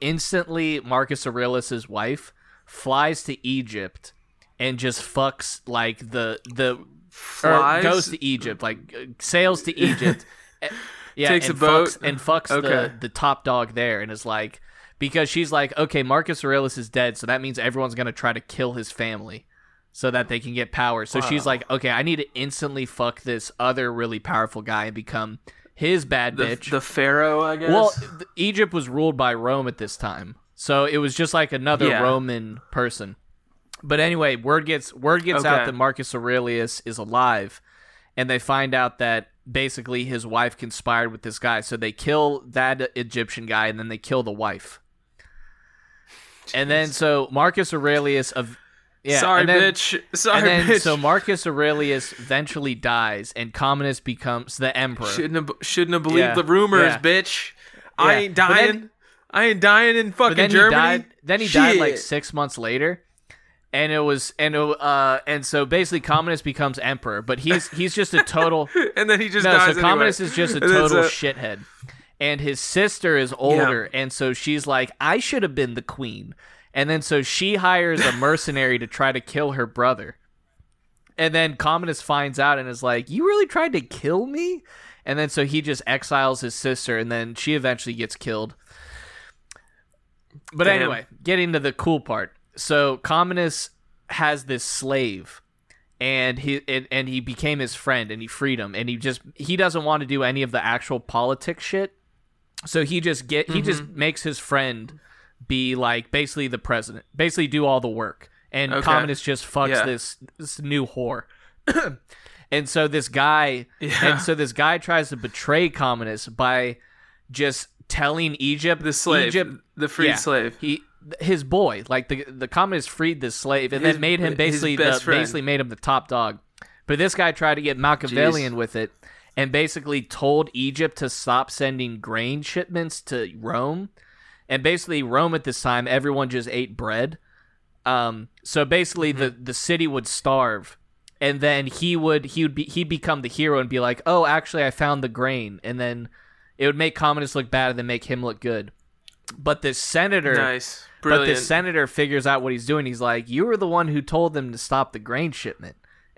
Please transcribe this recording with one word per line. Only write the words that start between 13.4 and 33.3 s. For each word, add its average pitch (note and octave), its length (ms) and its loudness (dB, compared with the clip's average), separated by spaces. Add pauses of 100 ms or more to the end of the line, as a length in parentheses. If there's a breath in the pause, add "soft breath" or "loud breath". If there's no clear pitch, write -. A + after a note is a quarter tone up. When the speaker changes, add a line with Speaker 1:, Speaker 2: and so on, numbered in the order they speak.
Speaker 1:
dog A#2+ 300 -2
there, A#2 280 -2
and G#2+ 100 -10
is G#2 140 -14
like, G#2+ 340 -6 (380 soft breath)
because C#3+ 320 0
she's E3 200 -2
like, C#3+ 280 0
"Okay, D3+ 240 0
Marcus D3 420 -2
Aurelius C3+ 320 0
is A2+ 140 -12
dead, B2 260 0
so A#2 100 -12
that C3 140 0
means C3 180 -8
everyone's B2 360 -2
gonna A#2+ 180 -4
try A#2 220 -2
to A2 60 -10
kill B2 340 -6
his A2+ 160 -10
family." A2 560 -8 (520)
So C3 120 -2
that A#2+ 180 0
they A#2+ 100 -2
can A#2+ 140 -10
get A#2+ 200 -4
power. A#2 340 0
So C3 160 -2
she's C#3 240 -2
Speaker 2:
Wow. C3+ 60 2
Speaker 1:
like, B2 180 -4
"Okay, C3 180 -2
I A#2+ 140 0
need E3 140 0
to D3 180 -4
instantly C#3 500 -6
fuck A#2+ 380 -4
this A#2+ 360 -6
other B2 320 0
really A#2 280 -4
powerful A2 420 -2
guy G#2+ 240 -4
and G#2+ 100 -8
become A2 440 -8 (360 soft breath)
his D#3+ 300 0
bad A#2+ 320 0
Speaker 2:
The, B2+ 80 0
Speaker 1:
bitch." A#2+ 260 -4
Speaker 2:
the C#3 120 0
pharaoh, D3+ 600 2
I D#3 140 -2
guess? D#3+ 140 -2
Speaker 1:
Well, G#3+ 280 6
th-, D#3+ 380 -12
Egypt G3 380 0
was C3+ 160 -4
ruled D3+ 260 0
by B2+ 160 2
Rome B2+ 340 -2
at - 120 -6
this G#2 180 -8
time. G2 400 -10 (180)
So C#3 300 2
it D3 140 2
was C#3+ 160 0
just, E3 180 0
like, D#3 200 2
another C#3+ 360 2
Speaker 2:
Yeah. A#2+ 140 2
Speaker 1:
Roman B2 580 0 (100)
person. A2+ 460 -4 (680)